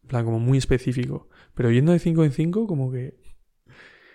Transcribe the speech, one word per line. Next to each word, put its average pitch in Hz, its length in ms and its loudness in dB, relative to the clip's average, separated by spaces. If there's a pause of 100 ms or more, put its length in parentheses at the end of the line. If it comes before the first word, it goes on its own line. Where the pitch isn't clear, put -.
En - 60 -20
plan, 120 160 -2
como 113 140 -2
muy 127 180 2
específico. 127 720 -2 (240)
Pero 120 180 2
yendo 139 200 4
de 170 80 4
cinco 165 240 2
en 147 80 2
cinco, 175 360 -2
como 135 240 -4
que, 127 260 -10 (960)